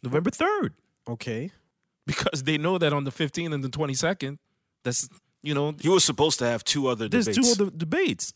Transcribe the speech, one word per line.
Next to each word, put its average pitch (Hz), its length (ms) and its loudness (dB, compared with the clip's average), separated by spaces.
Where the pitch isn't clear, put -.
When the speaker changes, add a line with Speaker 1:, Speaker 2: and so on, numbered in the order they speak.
Speaker 1:
November 143 280 0
third. 339 420 0
Speaker 2:
Okay. 117 440 -6
Speaker 1:
Because - 380 -2
they 151 140 0
know 175 200 0
that 160 140 4
on 143 140 0
the 135 60 -4
fifteenth 160 420 -4
and 139 100 -4
the 131 60 -4
twenty-second, 143 720 -2
that's, 123 240 -2
you 147 100 -2
know, 147 260 0
Speaker 3:
He 156 100 0
was 185 140 8
supposed 147 360 2
to 123 60 0
have 117 180 0
two 139 240 0
other 113 200 0
Speaker 1:
there's 226 180 2
Speaker 3:
debates. 233 300 4
Speaker 1:
two 202 80 2
other 196 120 -2
debates. 214 600 -2